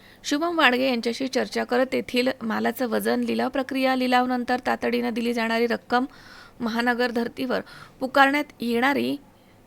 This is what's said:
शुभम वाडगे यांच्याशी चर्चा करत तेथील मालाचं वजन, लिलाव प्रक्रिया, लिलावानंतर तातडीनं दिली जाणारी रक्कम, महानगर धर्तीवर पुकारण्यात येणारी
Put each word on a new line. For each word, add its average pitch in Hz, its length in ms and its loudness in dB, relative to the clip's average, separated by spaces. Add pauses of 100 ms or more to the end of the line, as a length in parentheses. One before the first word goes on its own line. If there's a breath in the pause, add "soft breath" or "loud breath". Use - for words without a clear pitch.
(240 loud breath)
शुभम 330 340 0
वाडगे 262 300 4
यांच्याशी 240 400 -2
चर्चा 226 360 -2
करत 247 280 2
तेथील 247 360 0 (140)
मालाचं 226 440 -2
वजन, 220 340 0
लिलाव 233 280 -2
प्रक्रिया, 262 460 0
लिलावानंतर 254 720 0
तातडीनं 240 460 0
दिली 240 200 -2
जाणारी 226 340 0
रक्कम, 240 380 0 (560 loud breath)
महानगर 233 500 0
धर्तीवर 233 500 -2 (400 loud breath)
पुकारण्यात 277 440 4 (160)
येणारी 240 560 0 (500 soft breath)